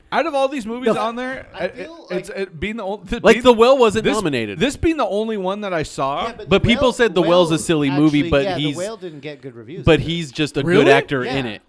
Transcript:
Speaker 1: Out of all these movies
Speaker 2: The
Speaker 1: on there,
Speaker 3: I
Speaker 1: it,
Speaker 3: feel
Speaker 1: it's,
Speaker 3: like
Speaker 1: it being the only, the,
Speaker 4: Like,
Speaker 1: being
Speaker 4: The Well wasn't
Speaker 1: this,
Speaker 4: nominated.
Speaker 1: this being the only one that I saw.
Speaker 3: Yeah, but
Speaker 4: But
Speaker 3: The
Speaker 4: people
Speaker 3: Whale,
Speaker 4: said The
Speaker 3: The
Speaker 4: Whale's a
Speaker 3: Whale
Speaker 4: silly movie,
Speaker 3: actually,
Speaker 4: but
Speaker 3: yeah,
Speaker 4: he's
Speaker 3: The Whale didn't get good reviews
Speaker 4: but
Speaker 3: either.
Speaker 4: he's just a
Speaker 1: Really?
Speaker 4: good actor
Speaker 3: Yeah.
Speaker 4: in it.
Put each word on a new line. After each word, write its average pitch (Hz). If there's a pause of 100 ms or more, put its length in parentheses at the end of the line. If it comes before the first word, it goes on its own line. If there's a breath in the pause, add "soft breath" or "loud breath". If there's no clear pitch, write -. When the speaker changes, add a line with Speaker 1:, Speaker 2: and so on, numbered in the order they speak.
(100)
Speaker 1:
Out 269
of 302
all 269
these 269
movies 233
Speaker 2:
The 226
Speaker 1:
on 226
there, 254
Speaker 3:
I 170
Speaker 1:
it, 185
Speaker 3:
feel 240
Speaker 1:
it's, 180
Speaker 3:
like 196
Speaker 1:
it 185
being 214
the 214
only, 190
the, 233
Speaker 4:
Like, 220
Speaker 1:
being 233
Speaker 4:
The 247
Well 233
wasn't 220
Speaker 1:
this, 220
Speaker 4:
nominated. 123
Speaker 1:
this 269
being 330
the 254
only 214
one 196
that 196
I 160
saw. 151
Speaker 3:
Yeah, 226
but 214
Speaker 4:
But 190
Speaker 3:
The 202
Speaker 4:
people 254
Speaker 3:
Whale, 240
Speaker 4:
said 226
The 180
Speaker 3:
The 160
Speaker 4:
Whale's 170
a 165
Speaker 3:
Whale 156
Speaker 4:
silly 147
movie, 147
Speaker 3:
actually, 170
Speaker 4:
but 143
Speaker 3:
yeah, 180
Speaker 4:
he's 147
Speaker 3:
The -
Whale 208
didn't 170
get 143
good 131
reviews 123
Speaker 4:
but 156
Speaker 3:
either. 117
Speaker 4:
he's 165
just 151
a 143
Speaker 1:
Really? 170
Speaker 4:
good 139
actor 139
Speaker 3:
Yeah. 247
Speaker 4:
in 131
it. 104